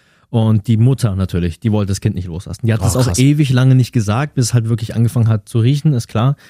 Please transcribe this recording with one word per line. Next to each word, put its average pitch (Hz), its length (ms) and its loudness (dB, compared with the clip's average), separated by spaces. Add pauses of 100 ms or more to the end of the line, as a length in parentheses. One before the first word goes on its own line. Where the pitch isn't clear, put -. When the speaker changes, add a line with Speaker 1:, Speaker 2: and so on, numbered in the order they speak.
(300)
Speaker 1:
Und 110 380 0
die 113 80 2
Mutter 117 400 2
natürlich, 87 460 -2
die 110 100 -2
wollte 101 200 0
das 95 100 -6
Kind 104 140 -2
nicht 90 120 -8
loslassen. 85 400 -10
Die 110 60 2
hat 98 80 -4
Speaker 2:
Oh, - 20 -6
Speaker 1:
das 95 140 0
auch 127 80 2
Speaker 2:
krass. 90 140 -2
Speaker 1:
ewig 143 320 2
lange 131 240 4
nicht 127 180 0
gesagt, 117 420 -2
bis 123 120 0
es - 60 -8
halt 113 140 0
wirklich 113 260 -4
angefangen 113 360 0
hat 110 180 -2
zu 117 120 -4
riechen, 143 340 2
ist 117 160 -4
klar. 127 260 0 (140)